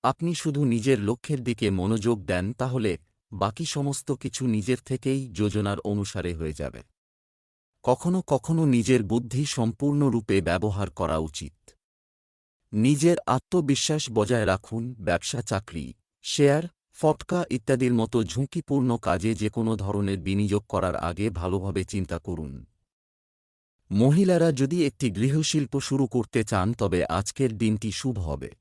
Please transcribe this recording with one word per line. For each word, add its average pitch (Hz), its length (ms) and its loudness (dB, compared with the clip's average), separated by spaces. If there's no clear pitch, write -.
আপনি 165 320 0
শুধু 147 300 -2
নিজের 117 340 2
লক্ষ্যের 123 440 -2
দিকে 113 280 -2
মনোযোগ 107 540 0
দেন, 90 280 -2
তাহলে 123 380 -2
বাকি 107 340 -2
সমস্ত 143 460 -4
কিছু 127 360 -6
নিজের 110 380 0
থেকেই 135 360 -2
যোজনার 101 460 0
অনুসারে 101 540 -4
হয়ে 78 200 -6
যাবে। 73 280 -8
কখনো 175 420 2
কখনো 160 380 2
নিজের 123 380 4
বুদ্ধি 120 420 0
সম্পূর্ণরূপে 120 960 2
ব্যবহার 92 480 0
করা 80 280 -2
উচিত। 80 380 -6
নিজের 143 440 4
আত্মবিশ্বাস 143 840 0
বজায় 110 340 2
রাখুন। 98 380 -2
ব্যবসা, 95 420 -2
চাকরি, 87 440 -6
শেয়ার, 147 380 4
ফটকা 156 420 0
ইত্যাদির 127 440 2
মতো 113 300 2
ঝুঁকিপূর্ণ 135 720 -2
কাজে 92 380 0
যে 107 140 -2
কোনো 113 260 -2
ধরনের 101 440 -2
বিনিয়োগ 101 480 0
করার 90 280 -2
আগে 87 340 -4
ভালোভাবে 92 540 -4
চিন্তা 92 360 -6
করুন। 78 320 -8
মহিলারা 165 600 6
যদি 135 340 0
একটি 135 260 -2
গৃহশিল্প 139 680 0
শুরু 135 280 0
করতে 120 360 0
চান, 98 300 0
তবে 92 320 0
আজকের 98 520 -2
দিনটি 107 340 0
শুভ 123 280 -4
হবে। 71 300 -6